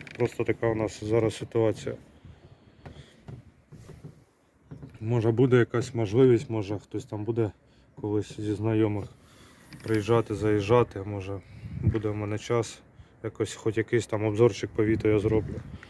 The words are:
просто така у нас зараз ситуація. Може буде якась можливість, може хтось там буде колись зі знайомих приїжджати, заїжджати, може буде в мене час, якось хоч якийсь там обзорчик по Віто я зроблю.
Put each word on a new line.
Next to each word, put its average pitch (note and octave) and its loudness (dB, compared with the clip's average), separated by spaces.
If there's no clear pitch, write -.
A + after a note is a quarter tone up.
просто A#2+ 0
така A2+ 0
у A2+ 0
нас A2 -4
зараз A2 2
ситуація. A2+ -2
Може A2+ 2
буде B2 6
якась - 2
можливість, A#2 4
може G#2 -4
хтось - -10
там G#2+ -8
буде A2+ 0
колись G#2 -4
зі G#2+ -4
знайомих G#2 0
приїжджати, A2 2
заїжджати, G#2 2
може G2 -8
буде A2 0
в G#2 -2
мене G#2 -4
час, - -4
якось A2 -4
хоч G#2+ -4
якийсь A2+ 0
там G#2+ -2
обзорчик A2 2
по A2 0
Віто A2 2
я G#2+ 4
зроблю. G#2+ 0